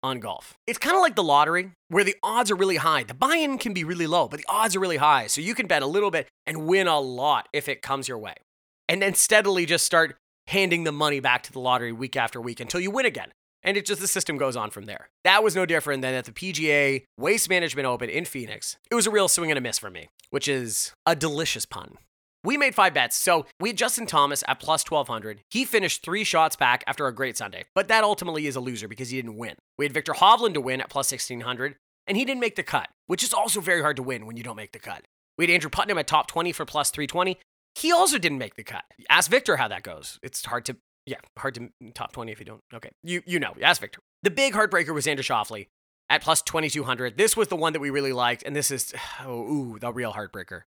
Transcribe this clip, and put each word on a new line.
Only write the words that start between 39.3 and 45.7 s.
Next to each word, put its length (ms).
Victor 240
how 140
that 140
goes. 380
It's 220
hard 220
to, 100
yeah, 140
hard 180
to 140
top 180
twenty 220
if 60
you 60
don't. 140
Okay, 160
you, 240
you 140
know, 220
ask 180
Victor. 220
The 80
big 220
heartbreaker 400
was 120
Xander 140
Schauffele 480